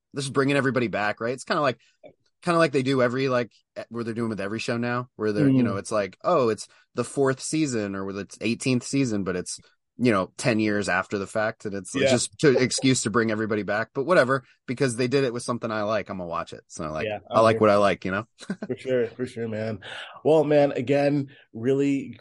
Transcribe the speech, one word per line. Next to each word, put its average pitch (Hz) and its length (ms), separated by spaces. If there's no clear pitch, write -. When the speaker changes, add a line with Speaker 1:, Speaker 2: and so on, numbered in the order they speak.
Speaker 1:
this 139 100
is 135 60
bringing 139 260
everybody 127 320
back, 101 320
right? 120 140
It's 131 100
kinda 180 160
like, 135 180
kinda 170 160
like 165 120
they 131 140
do 135 180
every, 127 260
like, 123 220
e-, 107 120
where 117 160
they're 113 100
doing 117 160
with 101 100
every 101 200
show 120 160
now, 120 400
where 107 160
they're, 120 160
you 131 160
know, 98 100
Speaker 2:
Mm. 101 60
Speaker 1:
it's - 100
like, 101 320
oh, 143 280
it's - 180
the 123 100
fourth 131 360
season 117 560
or 98 80
with 98 120
its 98 240
eighteenth 120 440
season, 113 400
but 90 100
it's, - 240
you 120 160
know, 95 240
ten 110 240
years 104 280
after 95 300
the 98 80
fact. 110 380
And 98 100
it's, 98 220
it's 135 80
Speaker 2:
Yeah. 135 60
Speaker 1:
just - 340
an 131 120
excuse 127 460
to 113 80
bring 113 220
everybody 107 320
back, 104 280
but 135 120
whatever, 135 400
because 127 260
they 127 140
did 139 160
it 120 80
with 120 100
something 120 300
I 107 100
like, 104 280
I'm 98 80
gonna 90 100
watch 82 240
it. 57 160
So, 80 240
like, 78 160
Speaker 2:
Yeah, 104 100
Speaker 1:
I 107 100
Speaker 2:
I'm 113 40
Speaker 1:
like 113 120
Speaker 2:
here. 110 60
Speaker 1:
what 107 100
I 101 60
like, 101 280
you 92 80
know? 101 120
<laughs> - 200
Speaker 2:
For 123 80
sure. 127 320
For - 180
sure, 113 220
man. 110 320
Well, 151 200
man, 147 280
again, 139 580
really, 135 680